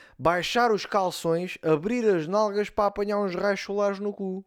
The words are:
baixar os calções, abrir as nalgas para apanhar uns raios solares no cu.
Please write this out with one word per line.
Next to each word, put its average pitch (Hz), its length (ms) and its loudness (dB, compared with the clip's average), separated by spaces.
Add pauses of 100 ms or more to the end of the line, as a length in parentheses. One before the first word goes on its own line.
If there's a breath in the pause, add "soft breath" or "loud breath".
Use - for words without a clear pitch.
(180 loud breath)
baixar 175 540 2
os 196 120 0
calções, 180 800 -2
abrir 185 420 2
as 175 220 4
nalgas 208 420 0
para 202 180 0
apanhar 202 340 -2
uns 185 160 -2
raios 196 240 0
solares 202 400 -2
no 208 120 -4
cu. 190 340 -6